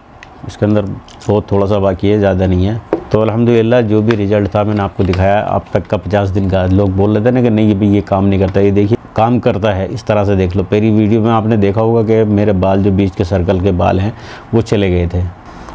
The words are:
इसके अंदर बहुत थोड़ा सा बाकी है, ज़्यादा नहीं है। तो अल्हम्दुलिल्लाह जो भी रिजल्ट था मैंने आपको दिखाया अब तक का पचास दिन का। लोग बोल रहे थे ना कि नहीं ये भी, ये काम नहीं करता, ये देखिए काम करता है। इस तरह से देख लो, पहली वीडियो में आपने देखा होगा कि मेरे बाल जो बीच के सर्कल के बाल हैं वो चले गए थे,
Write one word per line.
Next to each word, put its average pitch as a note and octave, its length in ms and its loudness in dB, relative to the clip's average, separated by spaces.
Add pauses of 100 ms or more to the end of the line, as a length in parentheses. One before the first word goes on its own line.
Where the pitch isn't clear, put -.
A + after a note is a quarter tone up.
(480)
इसके - 180 -4
अंदर G#2 200 2 (420)
बहुत G#2 240 0
थोड़ा G2 160 2
सा G#2 120 0
बाकी G2 300 0
है, G#2+ 100 2
ज़्यादा F#2+ 280 2
नहीं F#2 180 0
है। A2 160 -4 (300)
तो G#2+ 100 2
अल्हम्दुलिल्लाह A#2 600 2
जो G#2+ 200 2
भी A2+ 140 0
रिजल्ट G2+ 400 0
था G#2 80 2
मैंने G#2 180 -2
आपको G2 220 -4
दिखाया F#2+ 380 0
अब F#2 320 -4
तक G2+ 140 -4
का G#2+ 100 -2
पचास G2 320 -2
दिन G2 200 -2
का। F#2 180 0
लोग F#2+ 240 2
बोल G#2 260 2
रहे G#2+ 80 -2
थे B2 60 2
ना B2+ 100 2
कि A#2+ 80 2
नहीं G#2+ 180 2
ये G#2+ 80 4
भी, G2+ 140 2
ये G2+ 140 2
काम G2 220 0
नहीं F#2+ 140 2
करता, F#2+ 220 0
ये - 100 4
देखिए G#2 260 2 (180)
काम A#2 240 2
करता G#2 320 0
है। F#2+ 160 -4
इस - 180 -10
तरह G#2 200 0
से G2+ 100 2
देख F#2 200 0
लो, F#2+ 100 0
पहली G#2+ 260 0
वीडियो G#2+ 300 2
में A2+ 100 0
आपने A2 260 0
देखा G2+ 240 0
होगा A2+ 240 2
कि A2 200 2
मेरे G#2 300 2
बाल F#2+ 280 0
जो G2+ 100 2
बीच G2 220 0
के G2+ 100 -2
सर्कल F#2 360 -2
के G2 120 0
बाल F#2 260 0
हैं G#2 140 -4 (400)
वो A2+ 100 2
चले G2+ 280 0
गए F2 180 0
थे, F2 140 -2 (520)